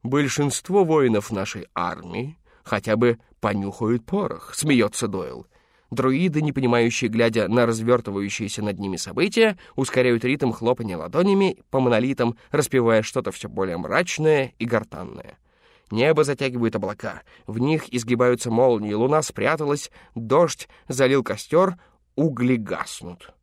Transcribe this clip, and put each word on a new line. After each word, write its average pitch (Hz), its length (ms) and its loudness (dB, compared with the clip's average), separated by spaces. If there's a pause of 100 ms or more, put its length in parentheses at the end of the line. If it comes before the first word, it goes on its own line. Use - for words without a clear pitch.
«Большинство 147 800 0
воинов 135 460 2
нашей 95 440 -6
армии 90 640 -8 (260)
хотя 107 320 -2
бы 117 220 4 (220)
понюхают 107 640 -2
порох», - 500 -6
смеётся 123 520 2
Дойл. 82 400 -8 (440)
Друиды, 135 520 0
не 147 100 -2
понимающие, 120 560 2
глядя 113 380 2
на 117 180 4
развёртывающиеся 110 960 -2
над 101 160 -4
ними 95 180 -6
события, 202 600 0 (200)
ускоряют 123 480 2
ритм 131 260 0
хлопанья 113 460 -2
ладонями 185 640 2 (120)
по 135 80 0
монолитам, 123 580 2 (140)
распевая 120 520 2
что-то 113 280 -4
всё - 180 -14
более 95 280 -2
мрачное 151 840 0
и 117 60 -4
гортанное. - 760 -6 (540)
Небо 147 320 2
затягивают 123 500 -2
облака, 104 480 -6 (240)
в 110 120 -8
них 151 260 0 (100)
изгибаются 123 560 2
молнии, 113 420 2
луна 135 300 2
спряталась, 147 680 -2 (240)
дождь 127 520 2 (200)
залил 131 340 2
костёр, 175 540 0 (400)
угли 127 400 0
гаснут. 87 760 -10 (100)